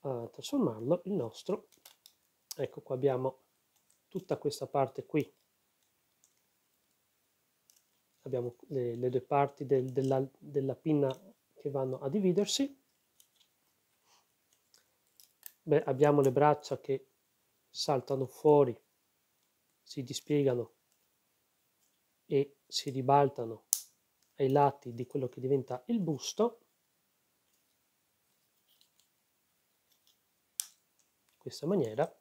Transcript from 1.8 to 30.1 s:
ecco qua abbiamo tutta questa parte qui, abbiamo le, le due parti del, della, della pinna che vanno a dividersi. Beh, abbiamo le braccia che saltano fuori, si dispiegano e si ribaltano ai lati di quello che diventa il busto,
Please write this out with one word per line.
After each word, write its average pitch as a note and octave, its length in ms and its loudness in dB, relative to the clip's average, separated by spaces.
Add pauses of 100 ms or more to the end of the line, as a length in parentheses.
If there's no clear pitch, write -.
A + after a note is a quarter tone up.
ecco C#3 240 -8
qua C3 160 -8
abbiamo C3 480 -2 (640)
tutta - 280 -6
questa C#3 300 -6
parte C3+ 400 -2
qui, - 260 -2 (3000)
abbiamo B2 340 -6 (120)
le, B2 280 -4
le B2+ 120 -2
due B2 140 0
parti C#3+ 420 -2
del, C3 280 0
della, C3+ 280 0 (160)
della C#3 380 -4
pinna D3 340 0 (460)
che - 160 -10
vanno C3 300 -4
a C#3 80 -4
dividersi. G3+ 720 0 (2750)
Beh, D#3 220 0
abbiamo C#3+ 360 4
le C3+ 120 6
braccia C#3+ 480 2
che - 300 -6 (580)
saltano C3+ 580 -2
fuori, C#3+ 500 6 (1040)
si - 200 -12
dispiegano B2+ 720 0 (1500)
e C#3 400 -2
si - 240 -8
ribaltano C3 760 2 (720)
ai C3+ 140 2
lati C#3 440 2
di B2 100 -8
quello C3 240 -6
che - 120 -14
diventa B2+ 480 -2
il A#3 100 -2
busto, F3+ 640 -2 (4000)